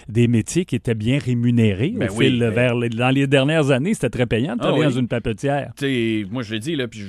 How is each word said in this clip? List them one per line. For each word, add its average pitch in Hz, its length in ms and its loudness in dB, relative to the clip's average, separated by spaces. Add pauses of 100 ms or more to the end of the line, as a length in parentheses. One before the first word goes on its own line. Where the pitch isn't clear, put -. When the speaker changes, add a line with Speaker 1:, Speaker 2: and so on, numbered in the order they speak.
Speaker 1:
des 117 220 2
métiers 120 340 0
qui - 140 -4
étaient 117 180 -4
bien 113 240 0
rémunérés 120 720 2
Speaker 2:
Ben - 200 -2
Speaker 1:
au - 40 -8
Speaker 2:
oui, 135 140 2
Speaker 1:
fil, 127 120 2
Speaker 2:
mais 117 120 2
Speaker 1:
vers 120 240 2
les, 120 140 -2
dans 120 200 0
les 135 180 2
dernières 139 440 2
années, 143 220 2
c'était 131 160 -2
très - 160 -2
payant 127 300 -2
de 247 60 -8
Speaker 2:
Ah - 20 -4
Speaker 1:
travailler 147 220 2
Speaker 2:
oui. 139 80 2
Speaker 1:
dans 123 60 -2
une 123 100 0
papetière. 120 680 -4
Speaker 2:
Tu 113 480 0
sais, 95 80 -8
moi, 127 100 -6
je 107 120 -8
l'ai 110 60 -4
dit, 147 180 -4
là, 127 100 -4
puis 110 220 -14